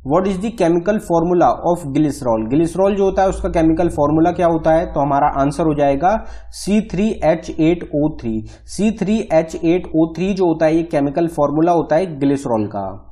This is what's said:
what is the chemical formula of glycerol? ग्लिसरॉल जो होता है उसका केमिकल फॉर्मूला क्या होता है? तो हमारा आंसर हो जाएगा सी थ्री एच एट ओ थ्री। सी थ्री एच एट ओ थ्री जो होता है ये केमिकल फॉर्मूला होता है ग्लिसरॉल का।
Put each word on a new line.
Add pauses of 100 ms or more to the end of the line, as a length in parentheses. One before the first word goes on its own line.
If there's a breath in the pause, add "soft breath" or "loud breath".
what
is
the
chemical
formula (220)
of (120)
glycerol?
ग्लिसरॉल
जो
होता
है
उसका
केमिकल
फॉर्मूला
क्या
होता
है?
तो
हमारा (140)
आंसर
हो
जाएगा (380 loud breath)
सी
थ्री (160)
एच
एट (120)
ओ (100)
थ्री। (260 loud breath)
सी
थ्री (160)
एच
एट
ओ
थ्री
जो
होता
है
ये
केमिकल
फॉर्मूला
होता
है
ग्लिसरॉल
का। (240)